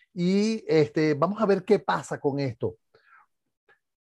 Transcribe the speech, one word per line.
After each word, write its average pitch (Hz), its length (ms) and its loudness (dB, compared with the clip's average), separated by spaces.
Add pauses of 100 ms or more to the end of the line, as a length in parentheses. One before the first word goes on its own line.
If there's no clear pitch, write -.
(140)
y, 202 540 0
este, 156 460 2
vamos 180 280 -2
a 220 40 0
ver 190 180 2
qué 202 160 2
pasa - 400 -4
con 143 220 -2
esto. 117 340 -4 (1300)